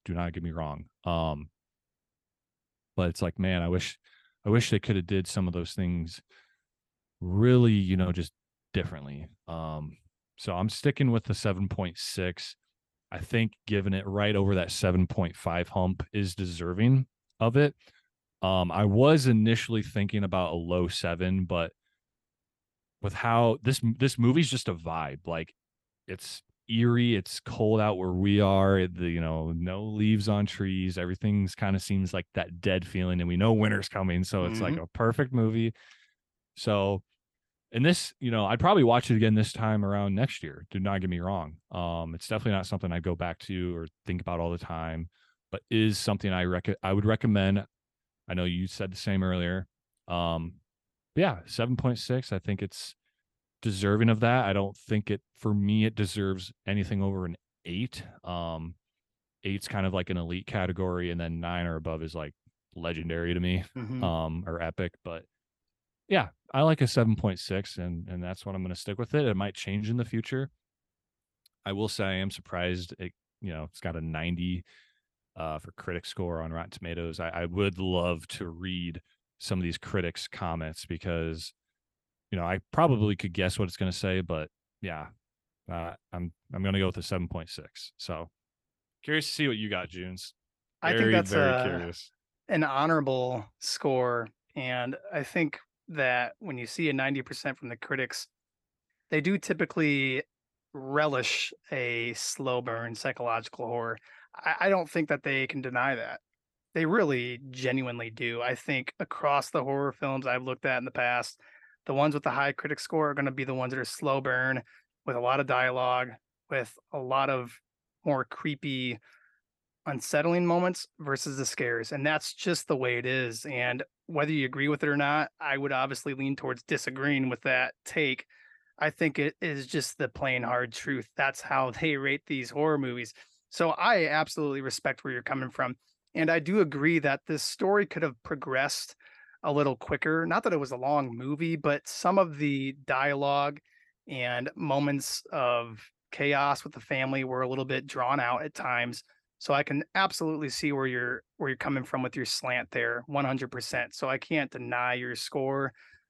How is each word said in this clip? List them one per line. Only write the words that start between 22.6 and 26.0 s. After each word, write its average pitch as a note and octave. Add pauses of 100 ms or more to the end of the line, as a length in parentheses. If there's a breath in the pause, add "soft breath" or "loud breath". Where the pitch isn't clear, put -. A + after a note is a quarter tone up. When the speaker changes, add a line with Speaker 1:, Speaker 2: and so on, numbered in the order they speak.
Speaker 1:
with G2+
how A#2
this, C3 (180)
this B2+
movie's C3
just C3
a F#2+
vibe. D#2+
Like, E2 (520)